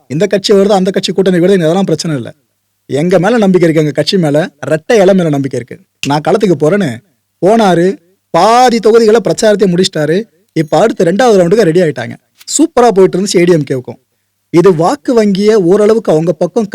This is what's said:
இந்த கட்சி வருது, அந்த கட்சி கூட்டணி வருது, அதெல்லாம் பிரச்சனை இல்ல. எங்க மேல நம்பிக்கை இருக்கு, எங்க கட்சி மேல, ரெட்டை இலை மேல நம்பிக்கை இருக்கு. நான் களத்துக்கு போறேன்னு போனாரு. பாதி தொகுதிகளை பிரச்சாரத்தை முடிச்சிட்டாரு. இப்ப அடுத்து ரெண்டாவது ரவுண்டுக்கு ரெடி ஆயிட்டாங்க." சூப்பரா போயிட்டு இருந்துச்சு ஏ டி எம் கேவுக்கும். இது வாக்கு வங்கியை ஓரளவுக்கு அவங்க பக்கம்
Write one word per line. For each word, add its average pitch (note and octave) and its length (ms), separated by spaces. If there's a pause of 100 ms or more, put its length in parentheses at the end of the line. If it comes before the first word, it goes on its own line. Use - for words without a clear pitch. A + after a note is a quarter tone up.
இந்த D#3+ 180
கட்சி G3+ 280
வருது, G3 160
அந்த F#3+ 200
கட்சி F#3+ 220
கூட்டணி F#3 260
வருது, F3+ 240
அதெல்லாம் F3 220
பிரச்சனை E3 320
இல்ல. G#2+ 180 (520)
எங்க E3 320
மேல G#3+ 200
நம்பிக்கை F#3+ 240
இருக்கு, D#3+ 180
எங்க D3+ 100
கட்சி D#3 280
மேல, D#3+ 320 (160)
ரெட்டை D#3 260
இலை G3 220
மேல F3 140
நம்பிக்கை C#3 320
இருக்கு. - 260 (200)
நான் C#3+ 220
களத்துக்கு G3+ 240
போறேன்னு D3+ 480 (460)
போனாரு. G3 520 (320)
பாதி A#3 480
தொகுதிகளை A3+ 420
பிரச்சாரத்தை G3 520
முடிச்சிட்டாரு. E3+ 520 (280)
இப்ப D#3 260
அடுத்து A3+ 260
ரெண்டாவது G#3 360
ரவுண்டுக்கு F3+ 220
ரெடி E3+ 180
ஆயிட்டாங்க." C3 340 (440)
சூப்பரா B3+ 300
போயிட்டு F#3 320
இருந்துச்சு G3+ 160
ஏ F3 80
டி F3+ 80
எம் D#3 180
கேவுக்கும். B2 280 (520)
இது F3 240
வாக்கு G3+ 400
வங்கியை G#3 400
ஓரளவுக்கு G#3 580
அவங்க E3 200
பக்கம் F#3+ 420